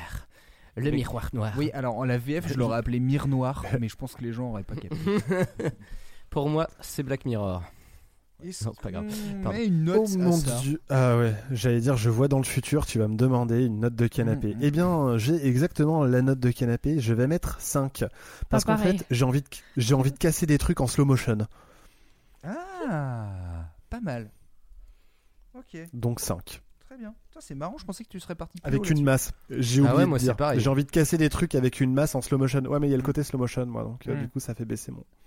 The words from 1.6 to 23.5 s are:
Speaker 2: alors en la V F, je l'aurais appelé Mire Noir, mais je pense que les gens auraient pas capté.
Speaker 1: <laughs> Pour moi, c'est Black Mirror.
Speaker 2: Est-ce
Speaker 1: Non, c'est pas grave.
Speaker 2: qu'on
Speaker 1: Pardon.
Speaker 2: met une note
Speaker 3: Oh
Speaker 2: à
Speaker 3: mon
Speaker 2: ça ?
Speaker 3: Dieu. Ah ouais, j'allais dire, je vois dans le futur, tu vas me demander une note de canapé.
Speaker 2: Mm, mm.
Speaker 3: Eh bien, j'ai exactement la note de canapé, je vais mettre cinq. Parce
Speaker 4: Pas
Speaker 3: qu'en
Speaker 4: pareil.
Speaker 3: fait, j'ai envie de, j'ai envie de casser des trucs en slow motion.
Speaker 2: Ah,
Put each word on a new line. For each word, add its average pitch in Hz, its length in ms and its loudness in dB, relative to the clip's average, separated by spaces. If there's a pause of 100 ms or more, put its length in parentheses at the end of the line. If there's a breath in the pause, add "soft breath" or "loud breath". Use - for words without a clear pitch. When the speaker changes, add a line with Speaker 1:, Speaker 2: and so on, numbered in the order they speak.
Speaker 2:
alors 127 240 -4
en 127 80 -4
la 123 120 0
V 139 220 -4
F, 170 80 -6
je - 100 -4
l'aurais 117 200 0
appelé 120 240 -2
Mire 139 260 0
Noir, 135 380 -2 (140)
mais 113 100 -4
je - 80 -12
pense - 180 -12
que - 80 -16
les 117 80 -6
gens 120 200 -8
auraient 101 120 -8
pas 104 120 -10
capté. 101 220 -8
Speaker 1:
<laughs> 185 720 -2 (600 loud breath)
Pour 147 200 -2
moi, 156 200 0 (100)
c'est - 240 -8
Black 131 220 -4
Mirror. 101 360 -2 (800 soft breath)
Speaker 2:
Est-ce 175 240 -10
Speaker 1:
Non, 113 80 -4
c'est - 80 -18
pas 107 100 -8
grave. 202 140 -8
Speaker 2:
qu'on 208 380 -8
Speaker 1:
Pardon. 190 160 -4
Speaker 2:
met 233 60 -2
une 170 180 2
note 180 240 4
Speaker 3:
Oh 196 80 -2
Speaker 2:
à - 20 0
Speaker 3:
mon 180 140 4
Speaker 2:
ça ? 135 300 2
Speaker 3:
Dieu. 139 280 -2
Ah 127 280 4
ouais, 117 180 2 (160)
j'allais 120 300 2
dire, 131 160 2
je 113 120 2
vois 120 200 4
dans 135 100 4
le 131 60 0
futur, - 420 0
tu - 120 -4
vas 107 100 2
me 107 80 -2
demander 120 480 2
une 107 160 -2
note 120 140 0
de 117 120 2
canapé. 113 480 0
Speaker 2:
Mm, - 40 -6
mm. 135 40 0
Speaker 3:
Eh 147 80 4
bien, 151 460 2
j'ai 139 280 0
exactement 151 600 2
la 123 180 4
note 131 160 2
de 123 120 2
canapé, 131 500 0
je 113 120 2
vais 120 140 4
mettre 156 340 -2
cinq. 135 420 -2 (460 loud breath)
Parce - 140 2
Speaker 4:
Pas 220 140 4
Speaker 3:
qu'en 214 40 0
Speaker 4:
pareil. 190 160 4
Speaker 3:
fait, - 140 -6
j'ai 123 140 4
envie 131 160 2
de, - 60 -16 (300)
j'ai 123 160 2
envie 135 180 4
de 139 60 -14
casser 170 300 0
des 147 100 6
trucs - 240 0
en 127 60 2
slow 147 180 2
motion. 127 320 2 (1080 soft breath)
Speaker 2:
Ah, 135 1200 -8 (240)